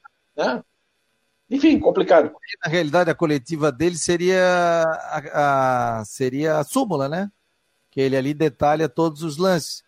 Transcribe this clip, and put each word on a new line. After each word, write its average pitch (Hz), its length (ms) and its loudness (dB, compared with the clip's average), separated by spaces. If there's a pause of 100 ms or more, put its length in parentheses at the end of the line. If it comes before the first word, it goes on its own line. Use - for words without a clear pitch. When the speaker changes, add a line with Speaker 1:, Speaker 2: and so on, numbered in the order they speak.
(380)
Speaker 1:
né? 208 260 -2 (880)
Enfim, 277 300 4
complicado. 175 520 4 (320)
Speaker 2:
Na 165 80 -4
realidade, 170 380 2
a 147 60 0
coletiva 151 560 -2
dele 165 260 -2
seria 175 880 2
a, 135 1120 -2
a, 107 60 -8
seria 147 540 -2
a 147 40 0
súmula, 165 460 -2
né? 190 200 -6 (600)
Que - 120 -6
ele 135 140 2
ali 135 200 -2
detalha 151 520 0
todos 160 360 -2
os 151 140 -8
lances. 180 500 -2